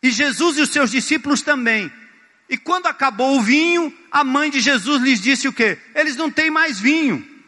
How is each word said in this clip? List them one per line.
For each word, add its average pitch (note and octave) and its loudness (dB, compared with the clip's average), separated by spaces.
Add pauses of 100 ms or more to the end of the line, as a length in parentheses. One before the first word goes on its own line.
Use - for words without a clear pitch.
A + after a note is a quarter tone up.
"E B3+ 2
Jesus C#4+ 0
e D4+ 0
os - 0
seus C4+ 0
discípulos C#4+ -2
também. A#3 -2 (580)
E C4 -4
quando F4+ -2
acabou C4+ 0
o B3 4
vinho, D#4 2 (160)
a C#4+ -10
mãe C#4 0
de C4+ -2
Jesus B3+ 0
lhes B3+ 2
disse B3+ 0
o B3+ -4
quê? G#3+ 0 (160)
'Eles D4+ 0
não D#4 -4
têm D#4 0
mais D#4 -2
vinho.'" B3 0 (100)